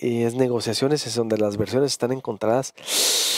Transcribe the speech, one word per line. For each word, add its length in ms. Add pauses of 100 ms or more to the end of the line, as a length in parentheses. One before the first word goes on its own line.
eh, 300
negociaciones 720
es 100
donde 220
las 200
versiones 340
están 200
encontradas. 640 (640)